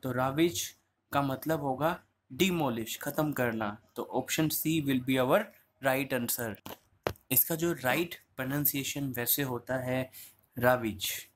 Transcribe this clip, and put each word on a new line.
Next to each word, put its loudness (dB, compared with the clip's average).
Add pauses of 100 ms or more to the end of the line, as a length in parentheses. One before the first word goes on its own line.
तो -4
रावेज 0 (360)
का 2
मतलब 0
होगा 0 (300)
डिमोलिश, 0
ख़त्म -2
करना। 0 (180)
तो -8
option 0
C 0
will 0
be -
our 4 (400)
right 2
answer। -2 (760)
इसका 4
जो 0
राइट 0 (220)
प्रोनाउंसिएशन -2
वैसे 0
होता -2
है -2 (480)
राविज 2